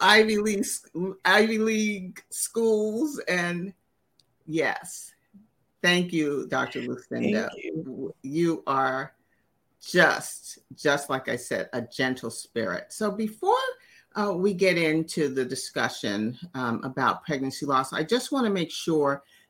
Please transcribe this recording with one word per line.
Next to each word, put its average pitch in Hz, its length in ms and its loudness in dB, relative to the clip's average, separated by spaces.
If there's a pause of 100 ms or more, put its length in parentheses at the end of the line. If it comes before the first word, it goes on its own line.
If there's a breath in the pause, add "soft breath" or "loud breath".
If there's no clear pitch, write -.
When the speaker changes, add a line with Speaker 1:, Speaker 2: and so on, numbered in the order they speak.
Speaker 1:
Ivy 214 380 8
League, 208 280 0 (580)
Ivy 214 340 6
League 214 720 -2
schools, 226 880 0 (100)
and 175 440 -2 (720)
yes. - 640 -4 (720)
Thank 175 300 4
you, 143 360 0
Doctor 131 340 -2
Lucinda. 123 680 -2
Speaker 2:
Thank - 120 -14
you. 160 200 -6
Speaker 1:
W-, 131 380 -10
you 160 440 0
are 135 480 -2 (640)
just, - 800 0 (160)
just 147 340 0
like 135 200 -4
I 117 80 0
said, - 360 -4
a 123 100 -2
gentle 127 480 -2
spirit. - 640 -4
So 214 180 -2
before, 220 440 0 (640 soft breath)
uh, 208 160 0
we 185 200 2
get 180 240 4
into 160 520 2
the 131 160 0
discussion, 123 920 -2 (180)
um, 123 280 -2
about 131 420 0
pregnancy 135 420 -4
loss, 131 260 0
I 147 100 -2
just 233 300 -2
wanna 247 180 2
make 175 200 0
sure 143 520 0 (280 soft breath)